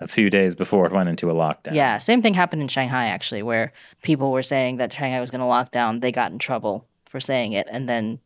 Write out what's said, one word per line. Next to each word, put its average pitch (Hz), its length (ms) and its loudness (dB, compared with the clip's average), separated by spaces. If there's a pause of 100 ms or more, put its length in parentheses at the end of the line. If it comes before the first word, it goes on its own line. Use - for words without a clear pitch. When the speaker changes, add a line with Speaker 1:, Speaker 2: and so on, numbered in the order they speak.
Speaker 1:
A 85 80 -10
few 107 220 2
days 95 260 4
before 95 300 2
it 82 60 0
went 92 160 2
into 85 220 -2
a 82 40 2
lockdown. 82 400 -2
Speaker 2:
Yeah, 131 240 2
same 233 240 2
thing 214 120 4
happened 175 280 2
in 135 60 -4
Shanghai, 127 380 0
actually, 101 360 -4
where 113 300 0 (300)
people 139 300 2
were 131 100 0
saying 127 360 0
that 123 140 -4
Shanghai 127 280 -4
was 123 100 -6
gonna 127 160 -4
lock 123 240 2
down. 120 300 0
They 127 100 0
got 117 220 -2
in 101 60 -10
trouble 113 480 -4 (200)
for 135 140 -10
saying 123 320 -2
it, 101 180 -2
and 123 180 -6
then 117 380 -2